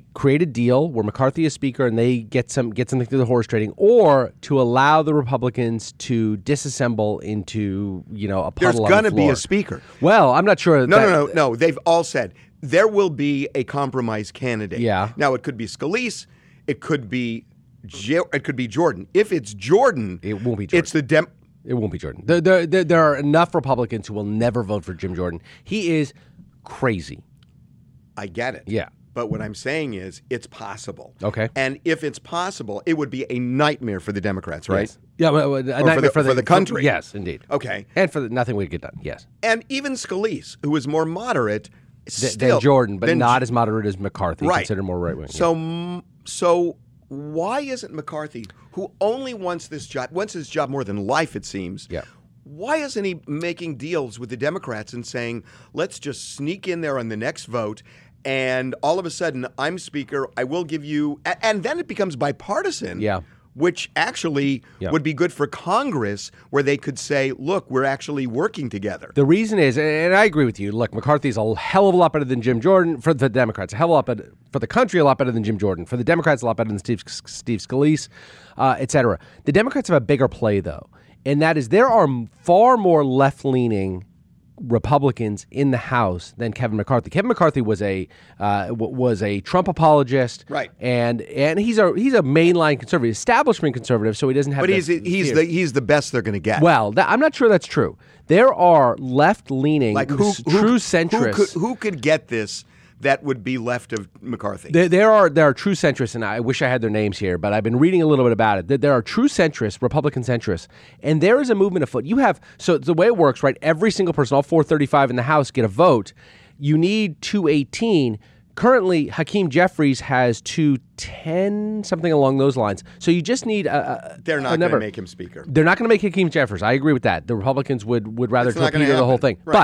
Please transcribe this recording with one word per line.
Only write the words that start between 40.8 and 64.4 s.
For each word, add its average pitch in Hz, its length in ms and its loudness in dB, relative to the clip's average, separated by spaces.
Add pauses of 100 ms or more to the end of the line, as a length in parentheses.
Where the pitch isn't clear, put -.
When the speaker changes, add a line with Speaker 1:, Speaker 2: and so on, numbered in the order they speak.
Speaker 2:
more 156 180 0
moderate, 160 640 -4 (360)
Speaker 1:
Th-, 120 260 -4
Speaker 2:
still 127 260 2
Speaker 1:
than 120 40 0
Jordan, 123 380 4
but 110 80 -2
Speaker 2:
than 160 100 2
Speaker 1:
not 123 220 4
Speaker 2:
J- 127 40 -2
Speaker 1:
as 117 80 -6
moderate 110 340 0
as 98 140 -4
McCarthy, 98 480 -4
Speaker 2:
Right. 175 120 2
Speaker 1:
considered 98 240 -4
more 90 160 -4
right-wing. 82 280 -6
Speaker 2:
So, 165 260 0
Speaker 1:
Yeah. 160 60 -4
Speaker 2:
m-, 170 440 -8 (200)
so 175 540 0 (320)
why 156 500 -6
isn't 254 340 -10
McCarthy, 147 520 -12 (260)
who 190 180 -10 (120)
only 247 320 -4
wants 180 340 -8
this 147 200 -14
job, 127 260 -8
wants 202 180 -6
this 165 160 -12
job 143 220 -4
more 135 160 -4
than 101 200 -6
life, 147 300 -2
it 104 80 -8
seems, 95 480 -10
Speaker 1:
Yeah. 80 120 -10 (420)
Speaker 2:
why 190 320 -6
isn't 262 260 -6
he 180 240 -6
making 165 480 -6
deals 123 420 -6
with 117 120 -12
the 123 80 -10
Democrats 131 560 -8
and 120 120 -12
saying, 117 380 -8 (300)
"Let's - 260 -6
just - 340 -12
sneak 185 360 -8
in 170 100 -4
there 143 180 -4
on 117 120 -6
the 107 80 -8
next 135 300 -8
vote, 110 360 -8 (400)
and 131 580 -4
all 160 180 0
of 175 60 -8
a 165 40 -8
sudden, 131 360 -6 (120)
I'm 160 200 -4
speaker, 139 600 -6
I 123 80 -2
will 165 180 -4
give 147 220 -8
you," 147 400 -4
a-, 180 200 -4
and 214 180 0
then 311 160 -4
it - 80 -8
becomes 185 280 -4
bipartisan, 185 840 -6
Speaker 1:
Yeah. 98 200 -2 (340)
Speaker 2:
which 170 420 -4
actually 143 640 -2 (160)